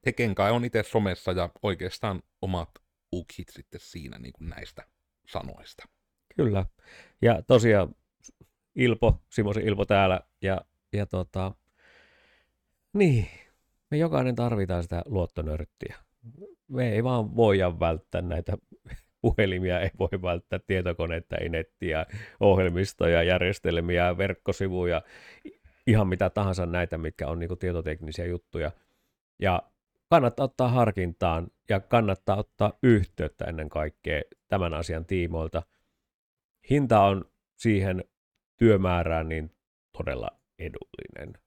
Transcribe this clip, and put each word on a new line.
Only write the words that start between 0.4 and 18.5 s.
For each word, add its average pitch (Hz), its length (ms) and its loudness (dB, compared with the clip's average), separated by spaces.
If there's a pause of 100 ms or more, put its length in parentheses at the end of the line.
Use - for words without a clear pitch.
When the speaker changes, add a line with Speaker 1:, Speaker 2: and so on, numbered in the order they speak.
Speaker 1:
on 120 140 0
itse 110 180 -2
somessa 95 480 -2
ja 90 180 -2 (140)
oikeastaan 92 600 -6 (180)
omat 90 280 -4 (440)
ukhit - 360 -10
sitten - 340 -20
siinä 65 360 -16
niin 62 140 -16
kuin 82 160 -12
näistä - 340 -16 (480)
sanoista. - 560 -14 (480)
Speaker 2:
Kyllä. 104 300 0 (560)
Ja 110 200 4
tosiaan 107 540 4 (800)
Ilpo, 117 540 4
Simosen 107 380 0
Ilpo 101 180 0
täällä 95 360 4 (200)
ja, 95 200 -2 (320)
ja 101 120 -2
tota, 95 460 -4 (1400)
niin, 151 340 4 (640)
me 151 60 -2
jokainen 139 380 0
tarvitaan 101 480 0
sitä 85 220 -6
luottonörttiä. 82 920 -6 (720)
Me 123 240 -2
ei 110 120 0
vaan 117 320 -2
voida 95 440 4
välttää 85 420 -2
näitä 85 360 -4 (320)